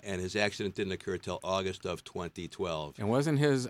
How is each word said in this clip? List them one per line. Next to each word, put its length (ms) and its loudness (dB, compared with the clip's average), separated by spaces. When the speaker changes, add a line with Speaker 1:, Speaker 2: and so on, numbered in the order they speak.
Speaker 1:
and 160 -2
his 160 -2
accident 400 0
didn't 160 0
occur 260 -2
till 240 -6
August 420 -2
of 200 -4
twenty 420 -6
twelve. 520 -4
Speaker 2:
And 100 -2
wasn't 320 4
his 300 4